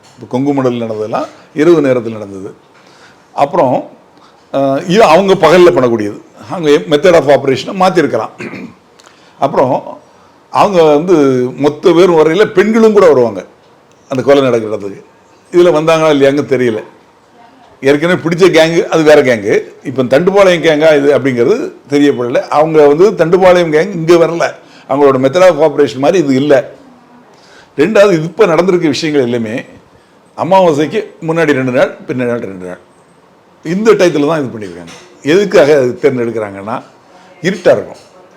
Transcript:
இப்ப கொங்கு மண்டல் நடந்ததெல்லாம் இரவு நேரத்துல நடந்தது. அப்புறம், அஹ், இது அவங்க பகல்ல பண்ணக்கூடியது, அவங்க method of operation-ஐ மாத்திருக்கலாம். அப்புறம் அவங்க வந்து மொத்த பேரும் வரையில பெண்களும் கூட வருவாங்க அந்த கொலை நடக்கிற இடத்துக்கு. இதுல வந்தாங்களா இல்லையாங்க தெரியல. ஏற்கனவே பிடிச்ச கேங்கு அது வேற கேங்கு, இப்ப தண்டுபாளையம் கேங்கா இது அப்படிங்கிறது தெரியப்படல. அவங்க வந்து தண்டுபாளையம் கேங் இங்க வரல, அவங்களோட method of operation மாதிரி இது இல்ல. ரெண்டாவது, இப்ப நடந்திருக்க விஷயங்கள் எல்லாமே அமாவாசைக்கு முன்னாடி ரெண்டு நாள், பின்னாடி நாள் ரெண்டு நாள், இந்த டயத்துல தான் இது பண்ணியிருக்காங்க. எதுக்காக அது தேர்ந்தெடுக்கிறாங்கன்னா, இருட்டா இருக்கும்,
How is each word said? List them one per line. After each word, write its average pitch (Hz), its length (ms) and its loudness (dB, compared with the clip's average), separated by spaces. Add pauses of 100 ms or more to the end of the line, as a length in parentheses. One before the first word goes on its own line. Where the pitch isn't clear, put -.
(140)
இப்ப 117 140 -20
கொங்கு 139 240 -2
மண்டல் 131 240 -2
நடந்ததெல்லாம் 113 500 -6 (280)
இரவு 160 280 2
நேரத்துல 123 280 -2
நடந்தது. 101 440 -14 (800)
அப்புறம், 143 580 -2 (600)
அஹ், 139 360 -2
இது 202 140 2
அவங்க 190 320 4
பகல்ல 175 360 4
பண்ணக்கூடியது, 117 500 -2 (300)
அவங்க 156 200 -2
method 160 440 2
of 139 120 2 (100)
operation-ஐ 135 440 -4
மாத்திருக்கலாம். 143 500 -2 (1080)
அப்புறம் 139 440 -2 (680)
அவங்க 180 320 2
வந்து 156 320 2 (420)
மொத்த 147 360 0
பேரும் 175 240 2
வரையில 160 280 2
பெண்களும் 220 480 2
கூட 196 160 4
வருவாங்க 117 360 0 (640)
அந்த 127 140 -6
கொலை 139 200 2
நடக்கிற 117 280 -2
இடத்துக்கு. 101 340 -10 (480)
இதுல 175 200 4
வந்தாங்களா 160 380 0
இல்லையாங்க 139 360 2
தெரியல. 120 360 -2 (1000)
ஏற்கனவே 147 420 0
பிடிச்ச 170 260 0
கேங்கு 165 360 2
அது 160 180 0
வேற 151 200 6
கேங்கு, 123 400 -2 (220)
இப்ப 131 180 -4
தண்டுபாளையம் 180 600 2
கேங்கா 156 340 2
இது 143 220 2
அப்படிங்கிறது 131 540 -2 (180)
தெரியப்படல. 139 500 0
அவங்க 151 460 2
வந்து 160 260 4
தண்டுபாளையம் 175 600 2
கேங் 175 200 -2
இங்க 165 220 0
வரல, 165 400 0 (340)
அவங்களோட 139 300 2
method 135 240 0
of 160 280 2
operation 139 280 -2
மாதிரி 160 260 0
இது 139 100 -2
இல்ல. 135 360 0 (1080)
ரெண்டாவது, 196 480 2
இப்ப 185 220 -2
நடந்திருக்க 175 420 0
விஷயங்கள் 147 360 -2
எல்லாமே 120 400 -6 (720)
அமாவாசைக்கு 190 680 0 (160)
முன்னாடி 160 320 -2
ரெண்டு 131 200 -4
நாள், - 240 -2 (120)
பின்னாடி 127 220 -4
நாள் 120 100 -6
ரெண்டு 95 260 -14
நாள், 90 120 -14 (840)
இந்த 202 280 0
டயத்துல 151 360 0
தான் 156 160 -4
இது 110 140 -10
பண்ணியிருக்காங்க. 87 360 -16 (280)
எதுக்காக 165 540 2
அது 123 260 -2
தேர்ந்தெடுக்கிறாங்கன்னா, 113 800 -6 (600)
இருட்டா 170 300 0
இருக்கும், 104 240 -6 (400)